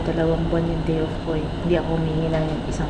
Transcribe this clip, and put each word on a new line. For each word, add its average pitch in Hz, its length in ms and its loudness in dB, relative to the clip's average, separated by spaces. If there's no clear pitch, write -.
dalawang 165 480 2
buwan 165 160 2
yung 165 160 0
day 160 160 2
off 160 240 -2
ko, 165 80 -2
eh. 156 80 0
Hindi 170 160 4
ako 160 160 0
humingi 160 320 0
ng 156 400 0
isang - 200 -2